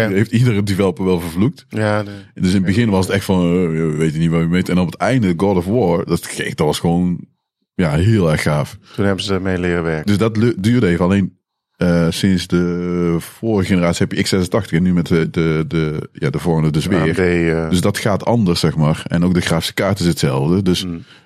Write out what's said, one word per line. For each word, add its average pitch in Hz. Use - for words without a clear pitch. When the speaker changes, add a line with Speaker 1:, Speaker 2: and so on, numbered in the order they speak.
Speaker 1:
Ja, 110
ja. 98
Speaker 2:
heeft 110
iedere 113
developer 98
wel 92
vervloekt. 90
Speaker 1:
Ja, 107
de 101
Speaker 2:
Dus 92
in 98
het 95
begin 113
was 95
het 92
echt 98
van, 92
eh, 87
we 80
weten 78
niet 82
waar 82
we 82
mee. 87
En 90
op 90
het -
einde, 101
God 95
of 87
War, 95
dat, 85
gek, -
dat 80
was 76
gewoon, 87
ja, 85
heel 92
erg 76
gaaf. 73
Speaker 1:
Toen 101
hebben 98
ze 98
ermee 92
leren 87
werken. 80
Speaker 2:
Dus 101
dat 110
lu-, 117
duurde 110
even. 87
Alleen, 95
eh, 87
sinds 92
de 87
vorige 101
generatie 87
heb 82
je 98
x -
zesentachtig 98
en 90
nu 90
met 87
de, 80
de, 80
de, 76
ja, 73
de 76
volgende 80
dus 78
weer. 90
Speaker 1:
A 78
M 80
D, 87
eh. 82
Speaker 2:
Dus 90
dat 104
gaat -
anders, 101
zeg 78
maar. 78
En 85
ook 90
de 87
grafische -
kaart 101
is 87
hetzelfde. 78
Dus 90
Speaker 1:
Hmm. 85